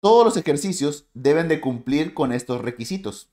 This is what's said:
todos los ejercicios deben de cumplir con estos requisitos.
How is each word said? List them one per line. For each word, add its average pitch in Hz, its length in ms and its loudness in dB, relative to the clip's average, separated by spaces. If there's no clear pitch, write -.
todos 226 240 6
los 220 120 2
ejercicios 147 760 -2
deben 147 320 2
de 156 140 0
cumplir 139 540 -4
con 131 180 -2
estos 123 300 -4
requisitos. 117 720 -10